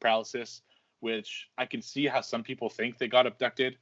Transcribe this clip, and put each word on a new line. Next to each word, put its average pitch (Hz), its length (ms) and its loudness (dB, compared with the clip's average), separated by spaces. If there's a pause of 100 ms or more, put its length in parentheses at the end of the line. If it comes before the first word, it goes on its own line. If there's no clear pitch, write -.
paralysis, 113 600 0 (380)
which 113 560 -4
I 127 100 -2
can 117 160 -6
see 143 240 -2
how 127 160 2
some 120 200 -4
people 120 280 -6
think 117 280 -4
they 127 100 -2
got 127 180 8
abducted 127 560 0